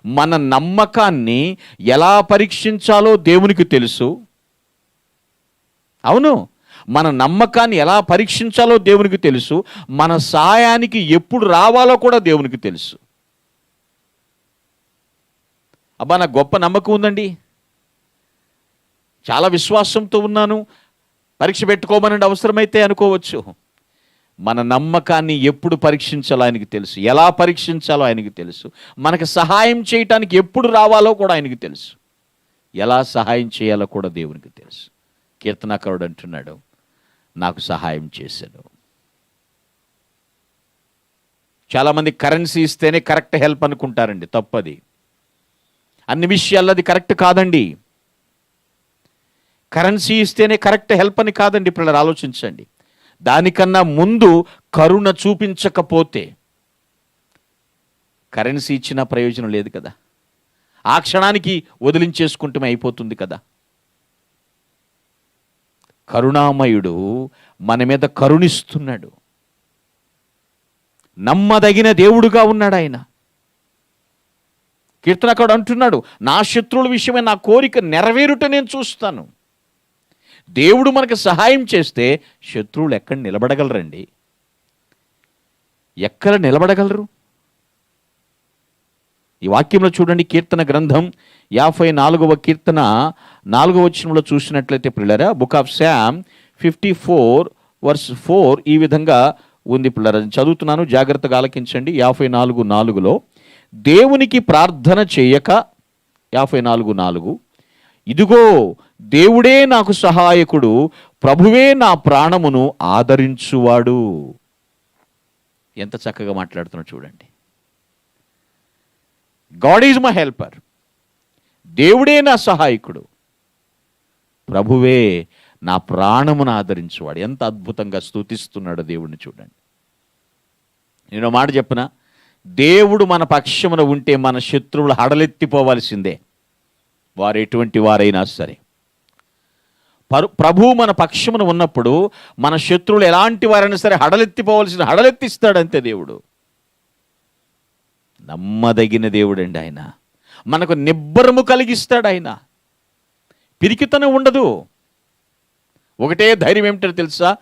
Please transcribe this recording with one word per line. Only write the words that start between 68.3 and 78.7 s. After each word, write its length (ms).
నమ్మదగిన 720
దేవుడుగా 520
ఉన్నాడు 320
ఆయన. 280
కీర్తనకారుడు 480
అంటున్నాడు, 500
"నా 200
శత్రువుల 460
విషయమే 340
నా 120
కోరిక 460
నెరవేరుట 680
నేను 200